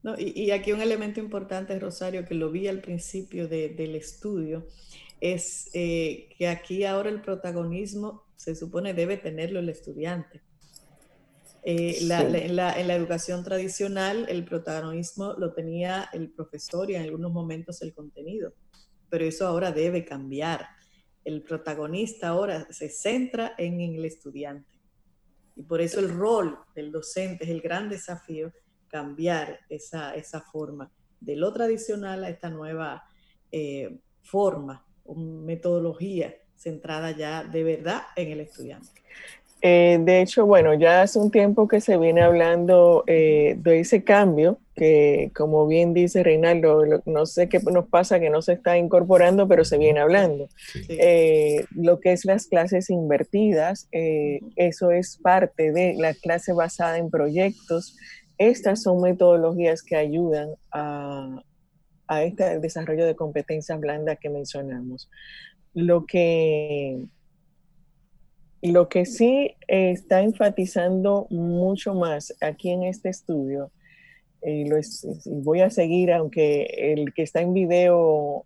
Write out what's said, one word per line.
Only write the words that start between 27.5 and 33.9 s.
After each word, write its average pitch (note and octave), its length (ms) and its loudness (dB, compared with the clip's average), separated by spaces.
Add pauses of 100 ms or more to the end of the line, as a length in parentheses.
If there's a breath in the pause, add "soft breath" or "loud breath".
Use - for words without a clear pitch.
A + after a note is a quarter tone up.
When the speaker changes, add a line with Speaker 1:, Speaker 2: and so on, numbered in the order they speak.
Speaker 1:
gran F3 300 -8
desafío, E3+ 640 -14 (340)
cambiar D3+ 800 -6
esa, D3+ 480 -14
esa D3+ 240 -14
forma D3 500 -14 (300)
de D3 160 -10
lo F3 160 -2
tradicional G#3 720 -6
a F3+ 60 -10
esta E3+ 200 -12
nueva, D#3 540 -12 (480)
eh, C#3 460 -10 (240)